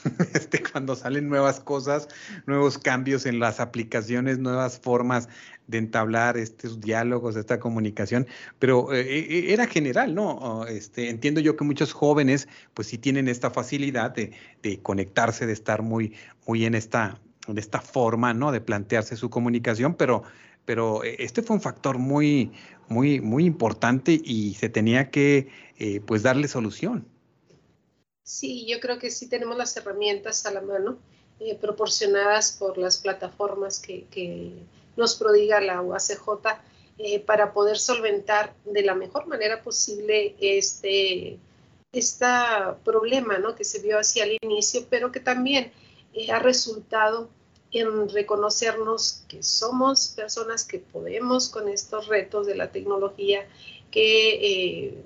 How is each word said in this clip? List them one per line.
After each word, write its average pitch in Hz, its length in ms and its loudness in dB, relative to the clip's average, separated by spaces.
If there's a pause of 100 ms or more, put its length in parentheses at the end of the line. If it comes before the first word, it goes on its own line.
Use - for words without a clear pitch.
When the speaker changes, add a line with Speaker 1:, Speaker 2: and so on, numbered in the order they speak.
Speaker 1:
<laughs> - 240 -2
Este, 160 300 -2
cuando 135 320 -4
salen 139 340 -4
nuevas 139 300 2
cosas, 143 480 -2 (380)
nuevos 139 320 2
cambios 131 480 0
en 120 140 0
las 117 200 0
aplicaciones, 120 760 -2
nuevas 127 420 -2
formas 123 500 0 (360)
de 117 140 -4
entablar 113 580 0
estos 113 420 -8
diálogos, 113 560 -2
esta 110 240 -2
comunicación, 113 680 -2 (320)
pero, 127 340 4
eh, 127 80 2
eh, 156 500 -2
era 233 140 4
general, 170 480 0
¿no? 202 200 -2
Oh, 113 340 -6
este, 117 420 -8
entiendo 143 320 0
yo 151 140 4
que 151 80 -4
muchos 143 280 0
jóvenes, 143 560 4 (280)
pues, 107 140 -6
sí 117 100 -10
tienen 135 280 0
esta 123 220 -2
facilidad 123 600 -2
de, 117 200 -6 (300)
de 101 220 -4
conectarse, 110 640 0
de 110 60 -2
estar 107 280 -2
muy, 113 320 -2 (320)
muy 113 200 0
en 113 100 0
esta, 110 440 -2 (280)
de 107 120 -6
esta - 220 -6
forma, 117 540 0
¿no? 139 160 0
De 113 100 -2
plantearse 110 540 -2
su 120 160 -6
comunicación, 120 640 0
pero, 127 260 2 (440)
pero, 113 380 0
eh, 117 140 -6
este 123 240 -4
fue 220 140 0
un 190 80 -2
factor 127 340 -2
muy, 139 540 2 (360)
muy, 131 320 2
muy 120 260 2
importante 135 800 2
y 107 300 -2
se 110 160 -4
tenía 117 400 2
que, 139 380 4 (320)
eh, 101 200 -4
pues, 107 220 0
darle 131 260 4
solución. 135 600 -4 (1160)
Speaker 2:
Sí, 247 460 -10
yo 233 100 -4
creo 247 200 -4
que 247 100 -8
sí - 180 -10
tenemos 233 300 -4
las - 180 -4
herramientas 202 680 -4
a 208 60 -4
la 190 100 -4
mano, 196 380 -4 (400)
eh, 220 200 -6
proporcionadas 208 920 2
por 190 260 -4
las 185 220 0
plataformas 196 800 -4
que, 180 320 -14
que 175 420 -10 (440)
nos 233 180 2
prodiga 208 440 6
la 185 220 0
U 180 120 -4
A 185 60 -4
C - 160 -4
J, 214 480 -4 (340)
eh, 208 220 -2
para 208 320 4
poder 208 260 4
solventar 214 880 0
de 202 180 0
la 190 140 2
mejor 285 320 -6
manera 220 340 -2
posible 208 800 -2
este, 196 1000 0 (540)
esta 240 920 0
problema, 226 520 2
¿no? 220 180 -2
Que 202 100 -6
se - 140 -6
vio 214 200 0
hacia 214 240 2
el 214 180 0
inicio, 220 480 0
pero 247 220 0
que 254 80 -8
también, 254 540 0 (400)
eh, 220 180 -6
ha 226 80 2
resultado 226 920 2 (420)
en 220 360 0
reconocernos 214 1200 -2
que - 160 -12
somos 254 720 2
personas 220 480 -6
que - 160 -8
podemos 226 720 -2
con 214 180 -6
estos 208 400 -6
retos 208 400 0
de 196 80 -2
la 185 160 -4
tecnología, 196 720 -2 (460)
que, 220 380 6 (580)
eh, - 180 -12